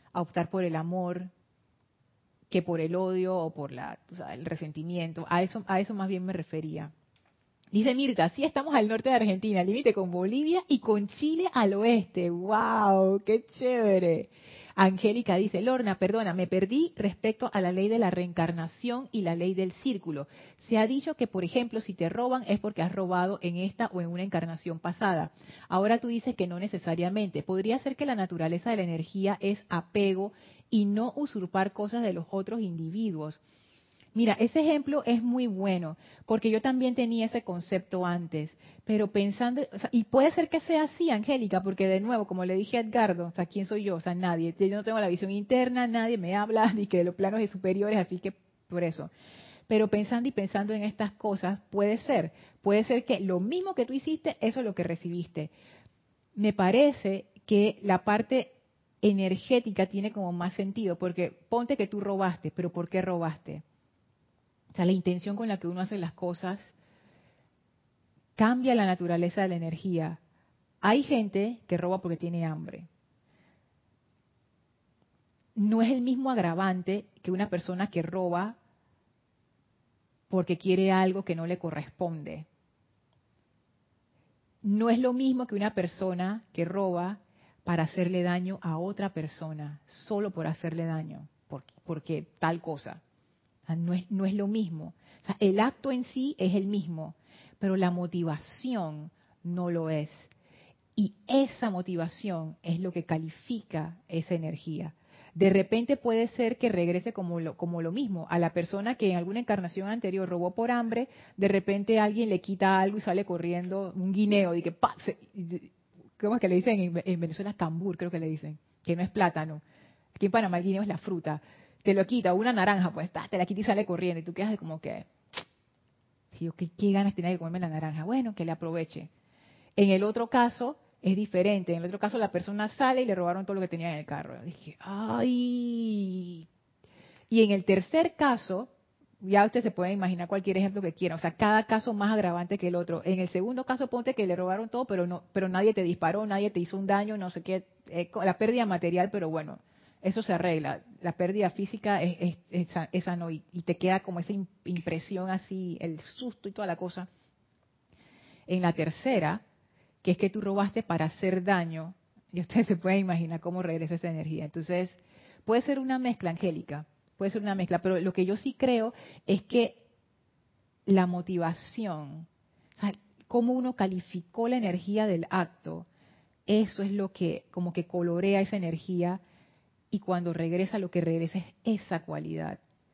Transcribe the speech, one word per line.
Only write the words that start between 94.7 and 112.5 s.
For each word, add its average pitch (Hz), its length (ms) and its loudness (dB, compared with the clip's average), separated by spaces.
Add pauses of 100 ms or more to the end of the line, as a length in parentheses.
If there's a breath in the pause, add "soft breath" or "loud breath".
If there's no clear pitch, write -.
O - 20 -20
sea, - 160 -4
el 196 180 4
acto 269 320 0
en 247 140 -2
sí 269 320 -4
es 190 180 2
el 196 120 0
mismo, 165 480 -4 (440 soft breath)
pero 196 160 0
la 180 160 4
motivación 170 1200 -4 (320 soft breath)
no 175 280 -2
lo 160 180 -2
es. 151 200 -2 (840 soft breath)
Y 202 200 2 (120)
esa 254 420 2
motivación 170 920 -4
es 165 160 -2
lo 180 140 -4
que 170 100 -4
califica 165 920 -6 (100)
esa 170 280 -2
energía. 160 580 -6 (420 soft breath)
De 190 140 6
repente 226 480 4
puede 233 320 2
ser 240 280 0
que 240 120 2
regrese 180 420 0
como 170 300 -4
lo, 170 160 -6
como 170 240 -4
lo 165 100 -2
mismo. 196 380 -4
A 175 100 2
la 165 140 2
persona 196 420 -2
que 196 160 2
en 180 60 2
alguna 190 240 -2
encarnación 196 480 -2
anterior 190 400 -2
robó 180 260 -2
por 233 160 0
hambre, 233 380 -2 (260 loud breath)
de 196 140 4
repente 202 500 2
alguien 214 300 2
le 185 100 2
quita 190 400 4